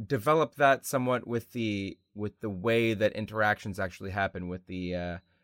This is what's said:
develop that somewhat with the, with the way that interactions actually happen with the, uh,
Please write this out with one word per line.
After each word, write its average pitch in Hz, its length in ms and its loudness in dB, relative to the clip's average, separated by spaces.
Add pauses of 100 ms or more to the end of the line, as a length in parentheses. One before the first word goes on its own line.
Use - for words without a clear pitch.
develop 147 480 2
that 139 300 4
somewhat 127 420 0
with 117 240 -4
the, 104 460 -2 (180)
with 104 240 -6
the 113 100 -6
way 113 440 2
that 107 200 2
interactions 107 640 -2
actually 95 320 -6
happen 95 360 -2
with 90 200 -8
the, 90 280 -4
uh, 87 220 -4 (260)